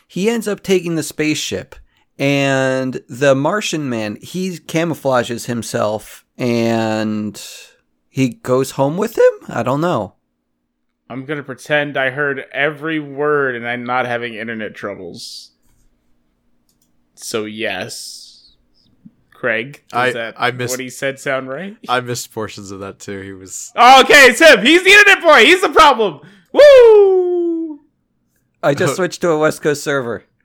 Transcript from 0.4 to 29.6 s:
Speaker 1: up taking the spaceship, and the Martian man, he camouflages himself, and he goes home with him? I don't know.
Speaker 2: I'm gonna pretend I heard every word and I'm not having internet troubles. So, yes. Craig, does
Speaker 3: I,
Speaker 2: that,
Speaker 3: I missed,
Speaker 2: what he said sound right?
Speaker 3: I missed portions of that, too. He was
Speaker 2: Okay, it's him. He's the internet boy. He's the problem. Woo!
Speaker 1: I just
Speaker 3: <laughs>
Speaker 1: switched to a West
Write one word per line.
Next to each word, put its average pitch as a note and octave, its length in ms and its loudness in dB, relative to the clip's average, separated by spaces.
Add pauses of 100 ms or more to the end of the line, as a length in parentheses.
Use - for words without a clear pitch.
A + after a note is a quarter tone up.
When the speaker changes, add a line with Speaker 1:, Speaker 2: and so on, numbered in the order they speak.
Speaker 1:
up G3 140 -8
taking F3 320 -2
the D#3 80 -4
spaceship, - 720 -6 (440)
and C3+ 880 -2
the C3+ 280 0
Martian D#3 540 -4
man, A2 320 -6
he F#3 360 -8
camouflages B2+ 880 -4
himself, A2 800 -6 (120)
and A2 1040 -4 (680)
he C3+ 200 -2
goes C3 420 -4
home C#3+ 260 -2
with A3+ 200 -6
him? B4 140 4 (160)
I A#2 160 -6
don't C3 180 -2
know. C#3+ 340 -4 (960)
Speaker 2:
I'm B2+ 140 -12
gonna C#3+ 200 -8
pretend D3 520 -6
I C3+ 140 -2
heard C#3 420 -6
every D3+ 480 -4
word C#3+ 560 -2
and A#2 100 -10
I'm A#2+ 200 -8
not B2 200 -2
having A#2+ 280 -6
internet A2 420 -10
troubles. - 760 -14 (1600)
So, - 300 -8
yes. G#2+ 1120 -12 (800)
Craig, A#2+ 560 -10
does B2 200 -4
Speaker 3:
I, - 20 -4
Speaker 2:
that, A2+ 260 -10
Speaker 3:
I B2 140 -4
missed, B2 220 -8
Speaker 2:
what B2 80 -10
he B2+ 80 -14
said C3+ 300 -8
sound C3+ 280 -8
right? F3 300 -14 (100)
Speaker 3:
I B2+ 140 -2
missed A#2+ 320 -10
portions G2+ 380 -12
of G2 100 -14
that, G2 180 -14
too. G2 220 -12
He G2 100 -16
was F#2+ 440 -18
Speaker 2:
Okay, C4+ 500 6
it's B3 160 4
him. C4 240 6
He's E4 180 4
the F#4 80 2
internet G4+ 320 6
boy. C#4+ 220 6
He's F4+ 160 4
the F#4+ 80 0
problem. B3 500 4 (320)
Woo! F#4 1300 6 (840)
Speaker 1:
I D3 100 2
just D3 220 -2
Speaker 3:
<laughs> - 20 -6
Speaker 1:
switched F3 240 -4
to F3+ 80 0
a D#3 100 2
West D#3 220 0